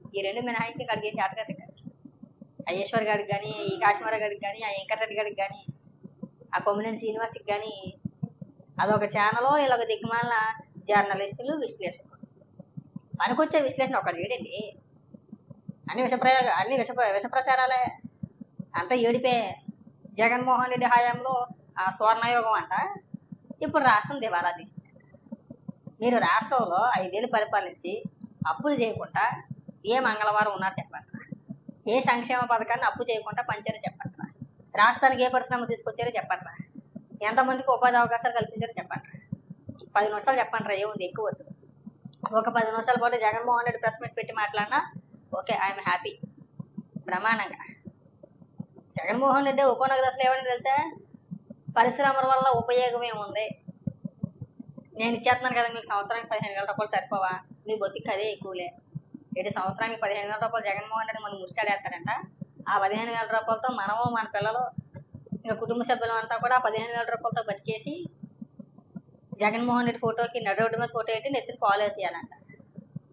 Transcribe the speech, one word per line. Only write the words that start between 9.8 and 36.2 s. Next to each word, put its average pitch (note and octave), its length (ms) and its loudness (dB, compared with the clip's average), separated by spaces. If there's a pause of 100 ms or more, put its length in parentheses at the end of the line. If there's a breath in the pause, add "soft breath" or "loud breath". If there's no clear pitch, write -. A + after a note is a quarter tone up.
దిక్కుమాలిన A3+ 520 -2 (540)
జర్నలిస్టులు, G3+ 680 0
విశ్లేషకులు. - 600 -8 (1000)
పనికొచ్చే C#4 440 4
విశ్లేషణ C4 360 0
ఒకటి E3+ 220 -2
చేయడండి. G3+ 380 -6 (1300)
అన్ని G3 160 -4
విష B3+ 180 2
ప్రయోగ-, B3 380 6
అన్ని A#3+ 180 0
విష, A#3 140 0 (240)
విష G3+ 180 0
ప్రచారాలే, C4 480 4 (920)
అంతా F3+ 200 2
ఏడిపే. A#3+ 400 4 (840)
జగన్మోహన్ B3 540 4
రెడ్డి B3 200 2
హయాంలో A#3+ 400 4 (460)
ఆ F#3 100 0
సువర్ణయోగం A3+ 640 4
అంట, G3 200 0 (880)
ఇప్పుడు D4+ 220 2
రాష్ట్రం B3 360 4
దివాలా F3 320 0
తీసింది. - 380 -12 (1120)
మీరు A#3+ 160 4
రాష్ట్రంలో A3+ 640 2 (160)
ఐదేళ్ళు G3 360 -2
పరిపాలించి G3 600 0 (540)
అప్పులు A#3+ 340 0
చేయకుండా G3+ 420 0 (600)
ఏ A3+ 140 2
మంగళవారం G#3+ 540 2
ఉన్నారు F#3+ 260 -2
చెప్పండి, D3+ 280 -12 (840)
ఏ A#3+ 100 4
సంక్షేమ B3 400 0 (100)
పథకాన్ని A#3 340 0
అప్పు A3 180 0
చేయకుండా A3 380 -4
పంచారో G#3+ 440 -6
చెప్పండి, - 420 -10 (500)
రాష్ట్రానికి B3 460 6
ఏ B3+ 60 4
పరిశ్రమ B3 360 0
తీసుకొచ్చారో A#3 520 -4
చెప్పండి, F3 340 -4 (720)